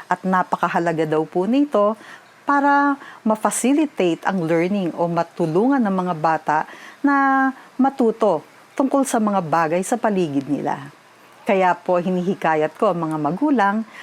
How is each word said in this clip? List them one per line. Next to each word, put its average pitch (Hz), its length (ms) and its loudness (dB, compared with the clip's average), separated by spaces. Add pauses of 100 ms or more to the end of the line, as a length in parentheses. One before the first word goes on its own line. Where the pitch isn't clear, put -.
At - 200 -2
napakahalaga 175 800 0
daw 156 180 0
po 180 220 -2
nito 226 480 2 (480)
para 285 560 2 (240)
ma-facilitate 214 1040 0
ang 190 180 -2
learning 170 540 0
o 170 80 -2
matulungan 170 720 0
ng 202 140 0
mga 180 220 -2
bata 160 420 0 (420)
na 269 500 2 (260)
matuto 220 680 0 (320)
tungkol 269 320 0
sa 233 160 -2
mga 202 180 0
bagay 165 420 0
sa 240 140 -2
paligid 180 500 -2
nila. 143 440 -4 (540)
Kaya 190 300 2
po 180 220 -2
hinihikayat 175 800 0
ko 208 160 0
ang 165 160 -4
mga 156 100 -4
magulang 202 720 0 (160)